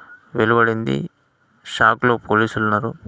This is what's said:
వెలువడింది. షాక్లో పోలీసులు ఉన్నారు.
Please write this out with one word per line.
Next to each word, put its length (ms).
వెలువడింది. 760
షాక్లో 520
పోలీసులు 460
ఉన్నారు. 300